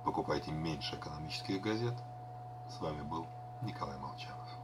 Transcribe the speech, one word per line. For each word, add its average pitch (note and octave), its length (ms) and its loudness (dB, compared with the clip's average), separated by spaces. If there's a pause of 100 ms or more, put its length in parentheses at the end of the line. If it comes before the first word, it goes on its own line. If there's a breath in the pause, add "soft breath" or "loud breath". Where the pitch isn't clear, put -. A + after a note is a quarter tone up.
Покупайте - 480 4
меньше D#2 440 2
экономических - 640 0
газет. A2+ 340 4 (720)
С - 120 -6
вами D2+ 220 2
был D#2 240 0 (360)
Николай - 360 -2
Молчанов. - 460 -4 (180)